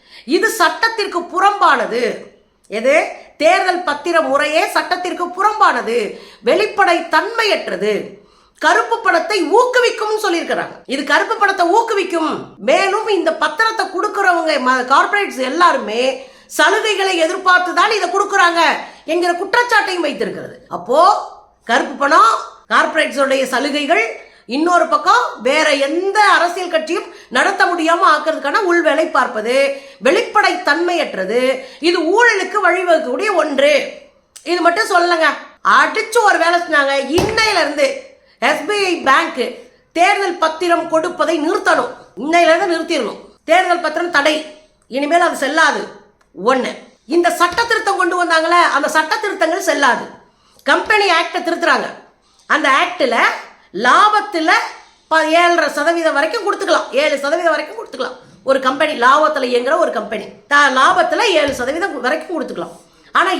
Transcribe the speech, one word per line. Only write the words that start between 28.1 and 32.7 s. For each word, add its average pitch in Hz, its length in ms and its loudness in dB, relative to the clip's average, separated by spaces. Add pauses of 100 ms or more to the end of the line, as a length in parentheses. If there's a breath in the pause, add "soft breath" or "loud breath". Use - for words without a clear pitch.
ஆக்குறதுக்கான 302 480 -2 (100)
உள்வேலை 320 360 2 (100)
பார்ப்பது, 233 400 -2 (500 loud breath)
வெளிப்படை 392 460 2 (160)
தன்மையற்றது, 294 720 0 (480 loud breath)
இது 349 100 2 (180)
ஊழலுக்கு 427 500 2
வழிவகுக்கக்கூடிய 349 640 0 (120)